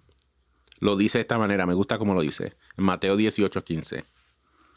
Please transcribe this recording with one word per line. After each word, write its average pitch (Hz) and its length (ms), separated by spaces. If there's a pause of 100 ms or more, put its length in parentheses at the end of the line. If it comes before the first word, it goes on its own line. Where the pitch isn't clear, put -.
(800)
lo 101 180
dice 107 220
de 113 40
esta 117 160
manera. 101 280
Me 90 80
gusta 101 240
cómo 101 160
lo 90 80
dice. - 320 (240)
En 95 60
Mateo 95 320
dieciocho 104 480
quince. 78 400 (720)